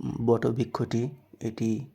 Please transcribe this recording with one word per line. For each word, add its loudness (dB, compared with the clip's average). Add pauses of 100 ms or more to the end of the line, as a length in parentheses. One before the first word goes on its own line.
(260)
বটবৃক্ষটি, 2 (300)
এটি -2